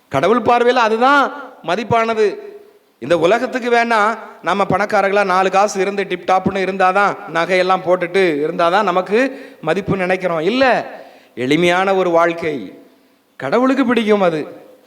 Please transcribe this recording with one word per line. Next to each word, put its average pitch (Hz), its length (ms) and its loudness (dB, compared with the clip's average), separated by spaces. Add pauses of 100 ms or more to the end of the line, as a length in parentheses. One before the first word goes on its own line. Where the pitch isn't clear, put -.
கடவுள் 180 320 2
பார்வையில 240 460 2
அதுதான் 254 340 4 (420)
மதிப்பானது. 220 720 0 (640)
இந்த 151 200 0
உலகத்துக்கு 233 520 0
வேணா 233 300 2 (420)
நம்ம 190 200 -2
பணக்காரர்களா 196 600 0
நாலு 190 260 2
காசு 196 300 0
இருந்து 196 220 -2
டிப்டாப்னு 190 600 -2
இருந்தாதான், 185 500 2 (180)
நகையெல்லாம் 180 520 0
போட்டுட்டு 180 380 0 (200)
இருந்தாதான் 175 400 0
நமக்கு 185 340 0 (480)
மதிப்புன்னு 190 400 -2
நினைக்கிறோம். 180 340 -2
இல்ல, 214 520 0 (440)
எளிமையான 175 600 0
ஒரு 185 140 0
வாழ்க்கை 165 680 -2 (560)
கடவுளுக்கு 247 500 0
பிடிக்கும். 220 360 2
அது 160 420 -2 (240)